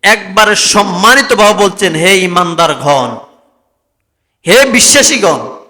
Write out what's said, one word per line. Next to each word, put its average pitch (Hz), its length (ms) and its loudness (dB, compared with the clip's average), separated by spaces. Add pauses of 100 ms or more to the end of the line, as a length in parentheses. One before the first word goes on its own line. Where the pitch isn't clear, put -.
একবারে 208 540 0
সম্মানিতভাবে 208 960 0
বলছেন, 196 420 -2
"হে 185 240 2
ঈমানদারগণ, 156 960 -2 (1300)
হে 247 180 4
বিশ্বাসীগণ।" 240 760 0 (300)